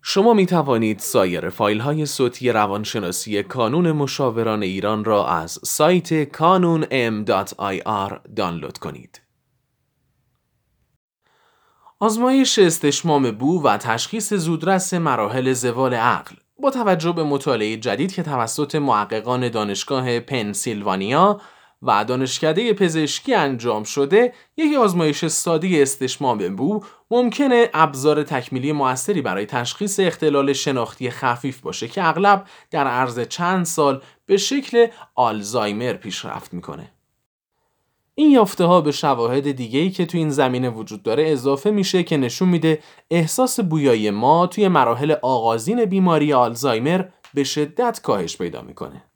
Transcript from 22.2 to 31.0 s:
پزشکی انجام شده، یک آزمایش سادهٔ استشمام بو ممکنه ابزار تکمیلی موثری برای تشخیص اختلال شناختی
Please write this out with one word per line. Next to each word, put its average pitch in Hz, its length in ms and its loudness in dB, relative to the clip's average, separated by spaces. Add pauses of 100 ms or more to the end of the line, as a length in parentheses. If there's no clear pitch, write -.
پزشکی 165 600 -2
انجام 120 500 0
شده، 180 500 2 (240)
یک 302 200 2
آزمایش 175 480 2
سادهٔ 160 560 0
استشمام 127 720 -2
بو 170 280 -2 (280)
ممکنه 240 640 2
ابزار 151 500 2
تکمیلی 131 480 -4
موثری 143 500 -2
برای 98 240 -2
تشخیص 135 540 -4
اختلال 143 540 2
شناختی 127 560 -4